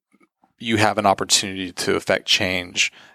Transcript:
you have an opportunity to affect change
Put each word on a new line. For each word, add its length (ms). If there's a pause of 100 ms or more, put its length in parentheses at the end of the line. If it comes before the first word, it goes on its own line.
(600)
you 180
have 220
an 80
opportunity 640
to 240
affect 320
change 640 (240)